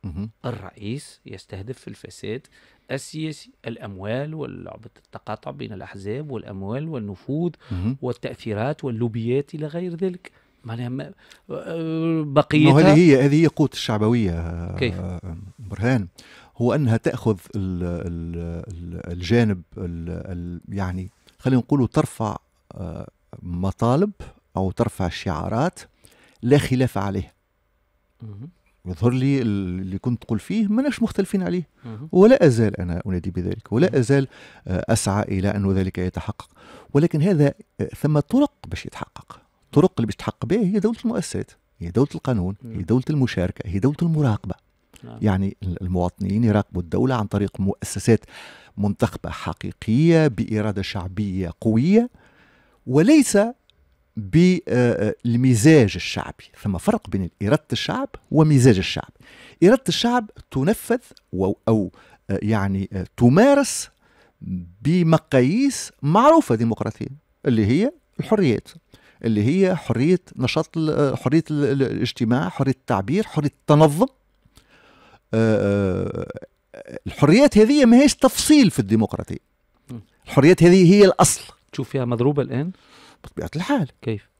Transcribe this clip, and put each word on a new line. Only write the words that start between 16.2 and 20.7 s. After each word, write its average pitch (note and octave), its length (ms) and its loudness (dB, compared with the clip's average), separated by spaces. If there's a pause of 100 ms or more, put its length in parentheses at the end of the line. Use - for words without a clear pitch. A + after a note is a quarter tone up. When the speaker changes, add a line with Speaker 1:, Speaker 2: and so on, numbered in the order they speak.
Speaker 1:
هو A#2+ 180 0
أنها B2 220 0
تأخذ A2 400 -2 (180)
ال-، F#2 280 -4
ال-، E2+ 840 -8
ال-، E2+ 440 -14
الجانب F#2 500 0 (160)
ال-، E2+ 540 -10
ال-، F2 440 -12